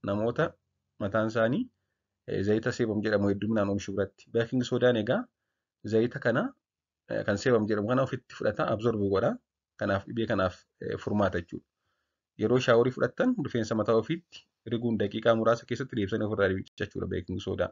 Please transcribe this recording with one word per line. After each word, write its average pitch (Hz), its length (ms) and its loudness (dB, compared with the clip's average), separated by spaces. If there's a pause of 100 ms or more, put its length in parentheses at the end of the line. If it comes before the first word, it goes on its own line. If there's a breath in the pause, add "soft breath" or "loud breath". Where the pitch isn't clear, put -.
Namoota 110 400 -2 (560)
mataan 110 280 0
isaanii, 117 340 0 (680)
eh, 101 140 -2
zayita 110 300 0
sebum 107 300 -2
jedhamu 101 260 2
hedduminaan 104 400 0
oomishu 101 240 -4
irratti. - 380 -4
Beeking 117 340 0
soodaan 123 320 2
egaa 123 240 0 (640)
zayita 113 360 0
kana, 123 220 2 (680)
eh, 110 140 -2
kan 101 120 2
sebum 113 320 2
jedhamu 104 200 0
kana 131 140 2
ofitti - 320 -6
fudhata, - 340 -2
absorb 107 340 0
godha. 98 300 2 (460)
Kanaaf 101 280 -2
dhibee 113 200 -4
kanaaf, 95 280 0 (240)
eh, - 200 -6
furmaata 101 400 0
jechuudha. - 280 -10 (720)
Yeroo 113 200 4
shaaworii 123 340 4
fudhattan, 247 500 0
rifeensa 113 320 -2
mataa 110 200 2
ofiitti 156 500 -2 (220)
riguun 117 320 0
daqiiqaa 110 360 2
muraasa 113 320 2
keessatti 123 300 -6
deebisanii 107 300 -2
ofirraa 101 220 2
miiccachuudha 95 600 -4
beeking 90 320 -4
soodaa. 95 320 -2